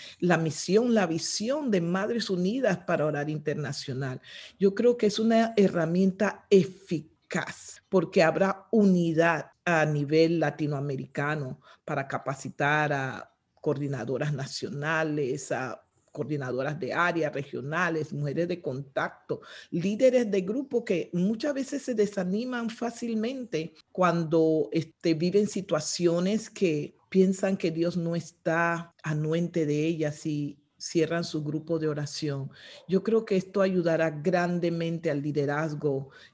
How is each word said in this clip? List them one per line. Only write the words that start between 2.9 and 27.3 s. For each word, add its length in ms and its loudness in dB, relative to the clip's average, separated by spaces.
Orar 240 -2
Internacional. 920 -6
Yo 160 4
creo 220 4
que 120 2
es 100 -2
una 400 4
herramienta 920 2
eficaz 1400 0
porque 320 4
habrá 480 2
unidad 800 4
a 180 4
nivel 560 4
latinoamericano 1200 -4
para 240 -4
capacitar 840 -2
a 340 -6
coordinadoras 720 -2
nacionales, 1200 -4
a 280 -6
coordinadoras 680 -4
de 140 -4
área, 380 0
regionales, 800 -4
mujeres 360 -2
de 120 -4
contacto, 800 -6
líderes 600 2
de 120 0
grupo 420 -4
que 300 -2
muchas 400 0
veces 280 -6
se 120 -4
desaniman 760 -2
fácilmente 1040 -6
cuando, 800 2
este, 420 0
viven 320 2
situaciones 1040 0
que 460 -2
piensan 480 4